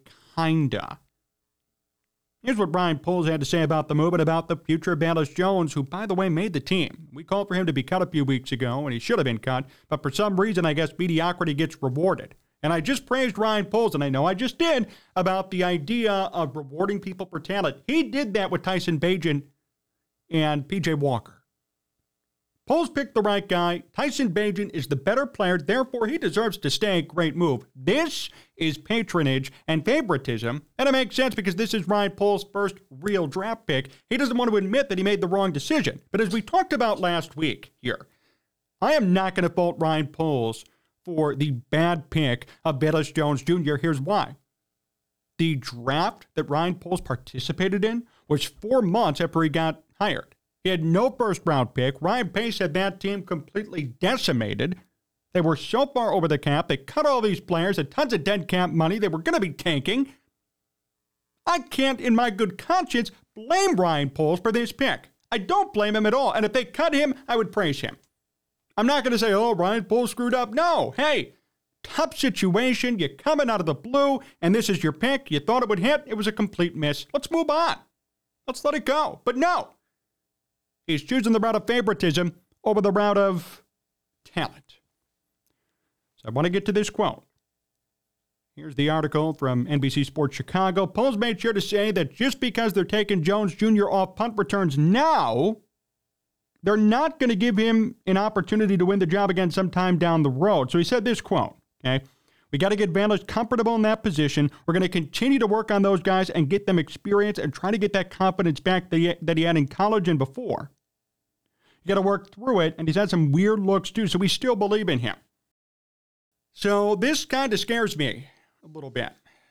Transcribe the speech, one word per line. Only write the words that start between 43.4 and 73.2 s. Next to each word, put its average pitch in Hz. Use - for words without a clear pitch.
Junior. 156
Here's 160
why. 139
The 165
draft 135
that 151
Ryan 165
Poles 175
participated 180
in 233
was 220
four 247
months 180
after 165
he 160
got 160
hired. -
He 185
had 170
no 180
first-round 170
pick. 135
Ryan 208
Pace 220
had 170
that 190
team 196
completely 180
decimated. 127
They 180
were 160
so 262
far 240
over 175
the 151
cap. 147
They 139
cut 302
all 269
these 214
players, 180
had 147
tons 269
of 160
dead 196
cap 180
money. 165
They 202
were 160
gonna 330
be 185
tanking. 180
I 339
can't, 269
in 240
my 240
good 196
conscience, 330
blame 302
Ryan 156
Poles 156
for 226
this 233
pick. -
I 240
don't 381
blame 208
him 214
at 214
all. 262
And 220
if 208
they 254
cut 311
him, 277
I 233
would 226
praise 160
him. -
I'm 214
not 277
gonna 240
say, 214
"Oh, 220
Ryan 190
Poles 233
screwed 240
up." 240
No. 277
Hey, 269
tough -
situation. 240
You're 147
coming 294